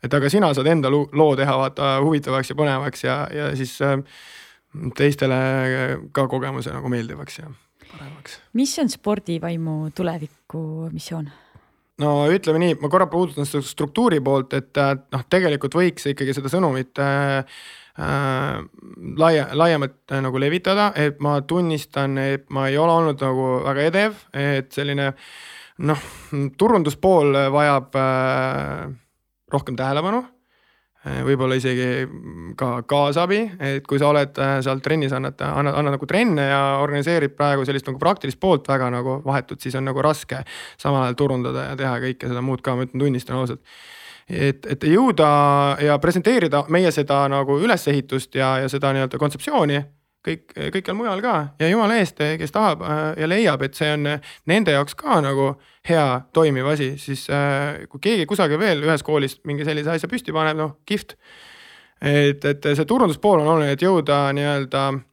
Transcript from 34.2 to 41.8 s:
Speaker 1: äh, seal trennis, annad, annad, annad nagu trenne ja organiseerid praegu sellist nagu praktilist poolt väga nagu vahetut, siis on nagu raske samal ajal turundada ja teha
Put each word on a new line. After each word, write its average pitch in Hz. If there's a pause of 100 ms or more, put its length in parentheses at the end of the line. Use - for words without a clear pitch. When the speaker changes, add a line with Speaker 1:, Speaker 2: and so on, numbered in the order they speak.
Speaker 1:
äh, 135
seal 135
trennis, 139
annad, 135
annad, 143
annad 143
nagu 143
trenne 180
ja 139 (160)
organiseerid 143
praegu 143
sellist 139
nagu 131
praktilist 151
poolt 175
väga 127
nagu 127
vahetut, 135
siis 131
on 135
nagu 135
raske 139 (300)
samal 135
ajal 123
turundada 131
ja 139
teha 131